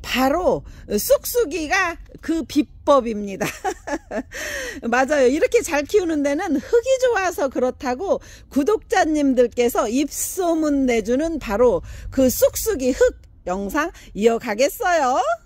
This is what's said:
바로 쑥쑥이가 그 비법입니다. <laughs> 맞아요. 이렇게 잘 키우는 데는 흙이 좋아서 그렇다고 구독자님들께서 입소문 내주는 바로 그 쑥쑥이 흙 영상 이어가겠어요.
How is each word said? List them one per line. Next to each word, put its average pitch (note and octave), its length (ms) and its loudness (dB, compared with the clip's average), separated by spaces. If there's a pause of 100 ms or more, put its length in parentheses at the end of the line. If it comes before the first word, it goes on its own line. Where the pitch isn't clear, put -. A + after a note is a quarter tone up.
바로 B3+ 600 0 (240)
쑥쑥이가 E4+ 1080 0 (240)
그 D#4+ 240 -2
비법입니다. A3 1000 0 (760)
<laughs> - 640 -10
맞아요. B3+ 440 2
이렇게 E4 340 2
잘 D4+ 200 -2
키우는 D#4+ 400 0
데는 D4 340 -2
흙이 A#4+ 460 2
좋아서 F#4+ 460 0
그렇다고 B3+ 720 -2 (300)
구독자님들께서 C#4+ 1400 2
입소문 D4+ 1000 0
내주는 B3 520 0
바로 G#3+ 440 0 (280)
그 C4 180 4
쑥쑥이 C#4+ 640 0
흙 A#4+ 240 2 (300)
영상 G3+ 440 -4 (240)
이어가겠어요. B3+ 1080 0 (240)